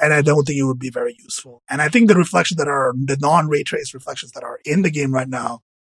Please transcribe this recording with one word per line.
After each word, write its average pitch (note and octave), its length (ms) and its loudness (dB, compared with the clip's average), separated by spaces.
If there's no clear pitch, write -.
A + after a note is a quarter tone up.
and D3+ 120 2
I D3 80 2
don't D3 220 4
think C#3+ 140 -4
it C#3 60 0
would B2+ 140 -2
be B2+ 120 -8
very A#2+ 280 -4
useful. - 500 -14
And D3+ 140 -4
I D3+ 60 0
think A3+ 200 6
the G#3 60 8
reflections F3 420 2
that D3+ 100 0
are, C3+ 300 0
the C3+ 240 -2
non-ray D3+ 440 2
trace D3+ 280 -6
reflections - 400 -14
that - 100 -16
are - 220 -12
in F#3 160 2
the F3+ 100 4
game C#3+ 220 -2
right C3 160 -2
now A#2+ 320 -6